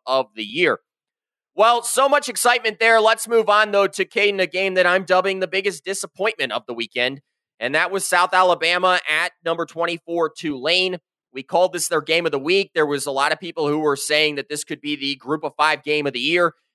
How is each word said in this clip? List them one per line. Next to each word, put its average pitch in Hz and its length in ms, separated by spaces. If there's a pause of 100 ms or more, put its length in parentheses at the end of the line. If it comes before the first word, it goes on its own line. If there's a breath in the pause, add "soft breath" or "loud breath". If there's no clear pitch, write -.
of 131 280
the 110 100
year. 135 360 (720)
Well, 233 280
so 269 260
much 285 200
excitement 233 520
there. 226 200
Let's 220 260
move 220 220
on, 208 220
though, 202 160
to 190 180
Caden, 202 380
a 180 40
game 185 280
that 180 120
I'm 185 180
dubbing 185 360
the 185 80
biggest 185 380
disappointment 185 680
of 117 140
the 123 80
weekend, 123 480 (360)
and 127 160
that 175 160
was 190 160
South 175 280
Alabama 180 720
at 160 240 (100)
number 170 220
twenty-four 170 720
Tulane. 170 640 (340)
We 135 100
called 180 300
this 175 160
their 156 140
game 165 240
of 151 60
the 139 60
week. 180 360
There 160 100
was 143 220
a 143 40
lot 139 220
of - 80
people 165 260
who 151 120
were 151 180
saying 151 380
that 139 160
this 147 140
could 156 180
be 147 140
the 139 200
Group 151 280
of 139 120
Five 151 260
game 151 240
of 135 60
the 123 80
year, 165 320 (220)